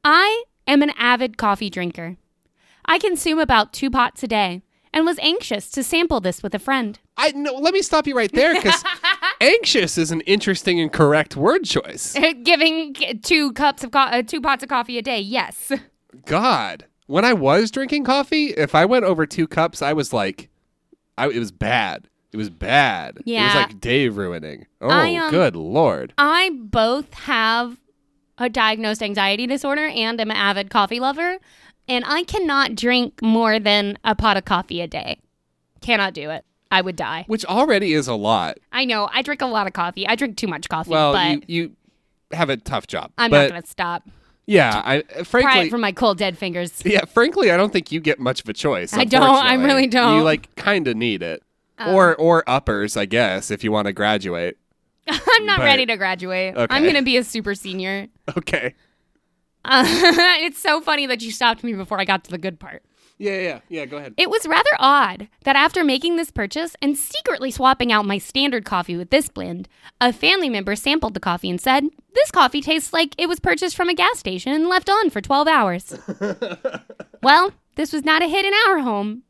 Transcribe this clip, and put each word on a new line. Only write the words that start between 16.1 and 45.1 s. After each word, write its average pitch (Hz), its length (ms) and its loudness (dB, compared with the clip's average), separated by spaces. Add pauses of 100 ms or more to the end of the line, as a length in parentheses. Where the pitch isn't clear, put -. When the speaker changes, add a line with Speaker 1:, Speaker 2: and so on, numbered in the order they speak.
Speaker 2:
God, 143 600 0 (200)
when 175 180 2
I 247 80 4
was 180 380 2
drinking 269 320 -4
coffee, 277 460 0
if 156 260 -2
I 160 100 6
went 233 200 2
over 160 220 2
two 165 200 -2
cups, 160 340 -2
I 147 120 0
was 151 200 -2
like, 98 380 -4 (680)
I, 135 120 0
it 117 100 -2
was 104 140 -6
bad. 104 560 -2 (240)
It 110 40 -10
was 107 140 -6
bad. 95 680 0
It - 80 -14
was - 0 -
Speaker 1:
Yeah. 208 280 2
Speaker 2:
like 202 260 -2
day 127 280 2
ruining. 87 580 -6 (140)
Oh, 120 80 -2
Speaker 1:
I, 311 260 2
um, 330 160 -2
Speaker 2:
good 170 240 2
Lord. 85 640 -2
Speaker 1:
I 339 340 2
both 233 600 -2
have 240 640 -2 (640)
a 247 100 -2
diagnosed 220 560 0
anxiety 202 420 -2
disorder 285 400 -2
and 226 340 -4
am 220 120 -4
an 214 40 -4
avid 196 340 0
coffee 226 280 0
lover. 320 400 -4 (480)
And 247 220 -2
I 320 160 0
cannot 277 500 -2
drink 247 480 0
more 220 380 2
than 202 420 0
a 220 140 0
pot 214 200 2
of 190 100 -4
coffee 175 340 -2
a 170 80 -8
day. - 320 -10 (600)
Cannot 202 320 0
do 151 180 -10
it. 156 140 -10 (280)
I 190 80 4
would 180 160 -6
die. 160 320 -6
Speaker 2:
Which 214 160 -4
already 202 480 2
is 139 160 0
a 120 80 -2
lot. 101 420 0 (140)
Speaker 1:
I 262 120 -2
know. 214 280 -2
I 262 100 -2
drink 285 200 -6
a 262 40 -2
lot 214 220 -2
of - 60 -10
coffee. 185 340 -6
I 226 80 0
drink 233 200 -4
too 208 120 -4
much 156 200 -8
coffee, 165 220 -6
Speaker 2:
Well, 151 220 2
Speaker 1:
but 170 360 0
Speaker 2:
you, 170 220 -4 (600)
you 160 60 -10
have 160 140 0
a 131 60 0
tough 113 320 -8
job. - 280 -8
Speaker 1:
I'm 233 140 0
Speaker 2:
but 147 120 8
Speaker 1:
not 139 80 2
gonna 170 160 -14
stop. 175 360 -6 (440)
Speaker 2:
Yeah, 127 380 4
I, 139 180 0
Speaker 1:
Pry - 180 -14